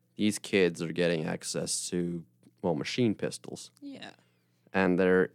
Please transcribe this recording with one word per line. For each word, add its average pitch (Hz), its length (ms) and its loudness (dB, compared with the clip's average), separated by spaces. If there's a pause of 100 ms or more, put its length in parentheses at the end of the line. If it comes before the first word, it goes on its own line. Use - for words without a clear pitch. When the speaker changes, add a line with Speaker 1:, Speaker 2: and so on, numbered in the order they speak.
(160)
Speaker 1:
these 104 220 0
kids 87 440 2
are 80 100 -6
getting 85 320 0
access 85 680 -6
to, 87 320 -2 (400)
well, 87 120 0
machine 101 400 0
pistols. - 560 -10 (100)
Speaker 2:
Yeah. 277 300 -16 (640)
Speaker 1:
And 92 260 4
they're, 92 360 4